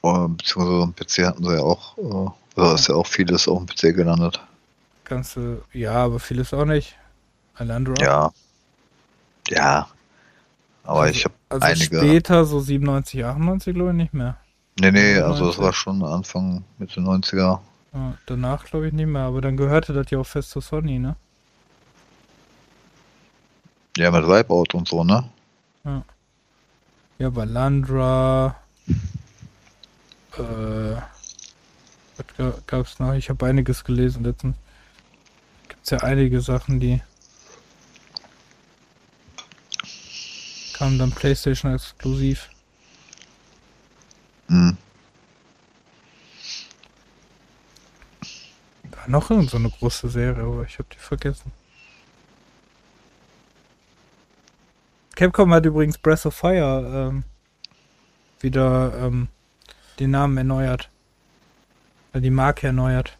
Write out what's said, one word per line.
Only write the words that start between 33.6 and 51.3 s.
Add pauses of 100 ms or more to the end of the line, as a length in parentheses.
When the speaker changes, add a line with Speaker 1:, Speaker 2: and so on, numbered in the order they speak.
Speaker 2:
gelesen
letztens. (1120)
Gibt's
ja
einige
Sachen,
die (3750)
kamen
dann
PlayStation
exklusiv. (2000)
Speaker 1:
Mhm. (4000)
Speaker 2:
War
noch
irgend
so
eine
große
Serie,
aber
ich
hab
die
vergessen. (3750)